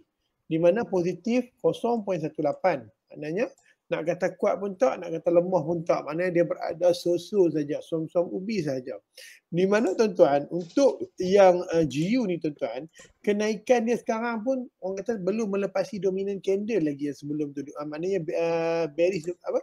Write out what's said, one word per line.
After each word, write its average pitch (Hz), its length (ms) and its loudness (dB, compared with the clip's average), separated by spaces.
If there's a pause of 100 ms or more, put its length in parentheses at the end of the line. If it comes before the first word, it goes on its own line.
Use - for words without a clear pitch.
(460)
Di 160 160 -2
mana 185 240 4
positif 190 720 -2
kosong 214 480 -2
point 180 160 -4
satu 156 240 -4
lapan. 143 400 0 (240)
Maknanya, 160 400 -6 (420)
nak 165 180 -4
kata 175 300 -2
kuat 202 180 0
pun 196 160 -6
tak, 180 320 0
nak 170 60 -8
kata 165 180 -4
lemah 175 320 4
pun 165 240 -4
tak. 160 220 2
Maknanya 175 260 -2
dia 170 140 4
berada 175 500 0
so-so 175 540 2
saja, 147 320 -2
som-som 165 480 -2
ubi 196 320 -4
saja. 131 340 -6 (560)
Di 185 160 4
mana, 233 240 2
tuan-tuan, 175 560 4
untuk 180 720 0
yang, 185 480 6
uh, 165 160 2
G 160 320 0
U 240 80 0
ni, 175 160 -2
tuan-tuan, 143 480 -6 (320)
kenaikan 214 640 0
dia 240 160 0
sekarang 226 400 -4
pun, 254 240 -2 (160)
orang 190 160 -6
kata, 202 240 -6
belum 196 320 -2
melepasi 196 480 -4
dominant 196 400 -2
candle 202 400 0
lagi 143 320 -4
yang - 0 -
sebelum 147 400 -6
tu. 139 80 -8 (160)
Uh, 147 80 -8
maknanya, 165 480 -4
uh, 165 560 0
bearish, 170 400 0
apa, 180 340 -4